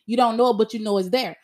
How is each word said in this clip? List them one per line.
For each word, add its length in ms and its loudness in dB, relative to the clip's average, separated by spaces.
you 100 -4
don't 200 2
know 140 4
it, 80 0
but 160 0
you 60 -8
know 180 -2
it's 120 -2
there. 340 -4